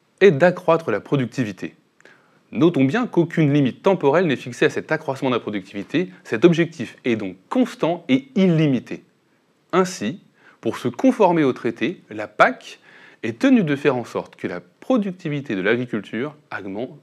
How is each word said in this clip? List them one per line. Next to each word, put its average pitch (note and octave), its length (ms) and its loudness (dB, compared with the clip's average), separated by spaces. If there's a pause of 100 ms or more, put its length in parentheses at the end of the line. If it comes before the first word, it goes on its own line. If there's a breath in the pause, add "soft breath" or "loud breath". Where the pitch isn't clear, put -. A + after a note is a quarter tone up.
(220)
est F#3+ 100 8
d'accroître E3 580 2
la G2+ 120 -2
productivité. A2 760 -4 (760 soft breath)
Notons D3 300 2
bien A3 240 0
qu'aucune D#3 460 0
limite C3+ 280 0
temporelle F3+ 460 2
n'est B2+ 80 0
fixée B2+ 300 -2
à D3+ 40 2
cet - 220 -6
accroissement C3 380 -4
de B2 60 0
la A2 40 -2
productivité, G#2 680 -6 (160 loud breath)
cet A2+ 180 2
objectif D#3+ 600 2
est A#2+ 100 0
donc F#2+ 220 -8 (100)
constant F3 640 -2
et C4 260 0
illimité. D#3 680 2 (680)
Ainsi, F3+ 480 -2 (400 soft breath)
pour A2 180 -4
se D#3 120 -4
conformer F3 560 2
au B2 80 2
traité, - 560 -6
la G#2+ 180 -10
pac - 520 0 (440 loud breath)
est A#2 160 -8
tenue B3+ 240 4
de C#3+ 140 0
faire C#3 180 0
en A#2+ 80 -6
sorte - 320 -8
que G2 140 -8
la F2+ 100 -8 (220)
productivité D#3+ 720 -4
de F#2 60 -4
l'agriculture A#2+ 760 -4 (140)
agmen-, G2+ 400 -10 (140)